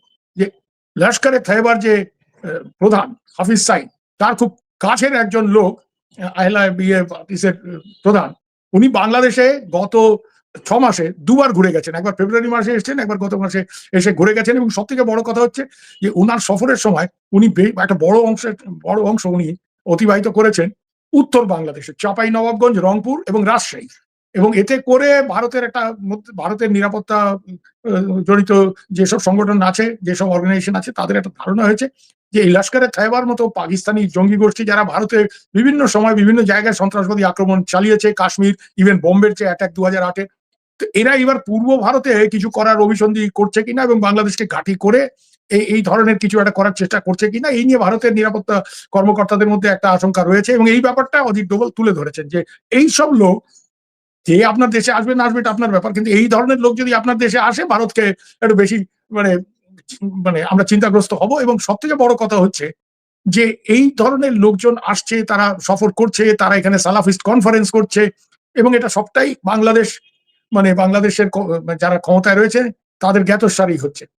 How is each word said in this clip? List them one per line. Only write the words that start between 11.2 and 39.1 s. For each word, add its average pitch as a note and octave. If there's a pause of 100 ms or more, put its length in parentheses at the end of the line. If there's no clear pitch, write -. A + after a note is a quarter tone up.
ঘুরে F3+
গেছেন, D#3+
একবার F#3
ফেব্রুয়ারি A3+
মাসে A#3
এসেছেন, B3+
একবার G#3
গত G3
মাসে F#3+ (280)
এসে F#3+
ঘুরে F3+
গেছেন। A3+
এবং B3
সব G3+
থেকে B3+
বড় A3
কথা A3+
হচ্ছে A#3+ (360)
যে G3+
ওনার G#3+
সফরের G#3+
সময় F3 (260)
উনি G#3
বে-, G3
একটা G3
বড় F3+
অংশের, A3 (300)
বড় G3
অংশ G#3+
উনি F3 (320)
অতিবাহিত G3+
করেছেন G#3 (420)
উত্তর C4+
বাংলাদেশে, D#3
চাঁপাই A3
নবাবগঞ্জ, A3+
রংপুর G#3
এবং G3+
রাজশাহী। A#3 (480)
এবং G#3+
এতে C4
করে C#4
ভারতের A#3+
একটা A#3 (100)
মত-, G#3
ভারতের G#3
নিরাপত্তা, G#3
আহ, F#3+
জড়িত G3 (200)
যেসব F#3+
সংগঠন G3+
আছে, A3
যেসব F3+
অর্গানাইজেশন F#3
আছে, F#3
তাদের G3+
একটা F#3+
ধারণা G#3
হয়েছে G#3+ (440)
যে G#3+
এই F3+
লস্করে G3
তৈয়বার A#3+
মতো A#3
পাকিস্তানি F#3+
জঙ্গি F#3+
গোষ্ঠী G#3+
যারা G#3
ভারতে G#3 (280)
বিভিন্ন C#4
সময় G#3+
বিভিন্ন G#3+
জায়গায় G#3
সন্ত্রাসবাদী G3
আক্রমণ F#3+
চালিয়েছে, G#3
কাশ্মীর, G3 (240)
even F#3+
বোম্বের G3